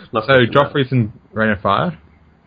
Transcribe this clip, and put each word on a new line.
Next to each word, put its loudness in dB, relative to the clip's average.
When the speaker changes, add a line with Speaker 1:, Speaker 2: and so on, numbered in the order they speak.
Speaker 1:
Not -2
Speaker 2:
So 2
Speaker 1:
Christian 2
Bale. 4
Speaker 2:
Joffrey's -2
in 0
Rain 0
of -4
Fire? -2